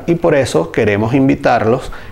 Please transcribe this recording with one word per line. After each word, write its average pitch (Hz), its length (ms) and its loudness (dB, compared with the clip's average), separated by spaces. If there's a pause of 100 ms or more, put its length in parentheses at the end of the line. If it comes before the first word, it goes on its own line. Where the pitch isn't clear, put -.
y 170 80 2
por 170 200 2
eso 151 360 0
queremos 107 420 0
invitarlos 131 760 0 (200)